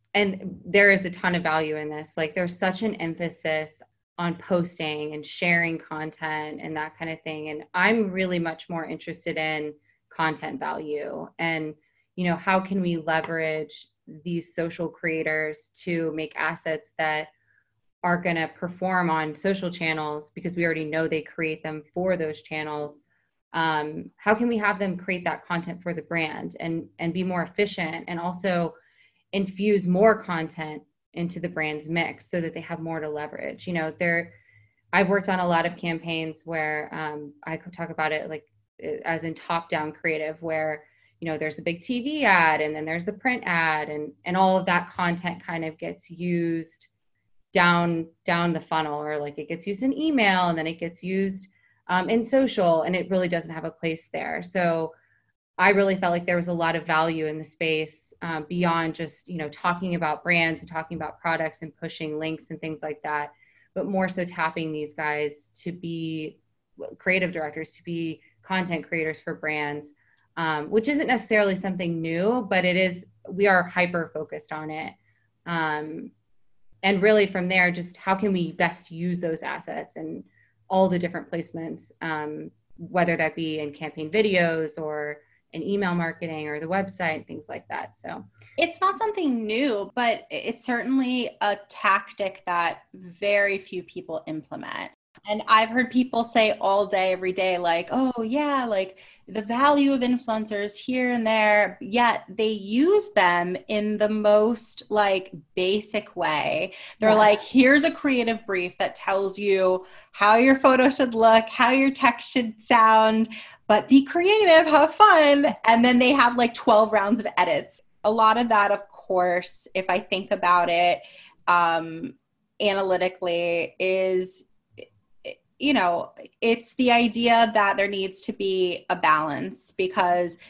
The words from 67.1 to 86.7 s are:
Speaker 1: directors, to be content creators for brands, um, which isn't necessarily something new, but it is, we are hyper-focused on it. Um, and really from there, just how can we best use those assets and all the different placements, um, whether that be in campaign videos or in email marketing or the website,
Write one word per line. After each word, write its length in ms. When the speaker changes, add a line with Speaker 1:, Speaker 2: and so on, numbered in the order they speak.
Speaker 1:
directors, 420
to 100
be 380
content 440
creators 320
for 160
brands, 580
um, 340
which 180
isn't 200
necessarily 480
something 460
new, 480
but 160
it 100
is, 320
we 180
are 160
hyper-focused 880
on 180
it. 240
Um, 640
and 180
really 240
from 220
there, 240
just 260
how 160
can 200
we 180
best 400
use 280
those 220
assets 540
and 280
all 200
the 100
different 320
placements, 600
um, 500
whether 380
that 200
be 240
in 120
campaign 400
videos 640
or 400
in 100
email 320
marketing 540
or 100
the 60
website, 600